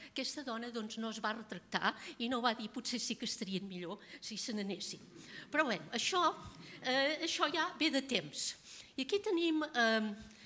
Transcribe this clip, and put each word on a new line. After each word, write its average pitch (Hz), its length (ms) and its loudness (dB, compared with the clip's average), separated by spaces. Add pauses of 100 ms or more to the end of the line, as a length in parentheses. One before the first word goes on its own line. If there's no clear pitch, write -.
(120)
aquesta 269 320 -4
dona, 240 280 -6
doncs, 226 260 -6
no 226 120 -2
es 214 140 -6
va 214 100 2
retractar 208 640 -2 (240)
i 233 80 -2
no 247 140 0
va 240 120 4
dir, 214 160 -4
"Potser 247 300 -4
sí - 160 -2
que - 100 -8
estarien 190 400 -4
millor 180 320 -6 (220)
si - 180 -8
se - 160 -4
n'anessin." 196 460 -4 (500)
Però, 302 160 4
bé, 208 140 2 (140)
això, 339 420 4 (480)
eh, 277 400 4
això 330 280 2
ja 339 280 2
ve 302 100 6
de 262 120 4
temps. 190 540 -2 (420)
I 269 40 -2
aquí 403 180 2
tenim, 339 420 4
eh, 226 540 4 (300)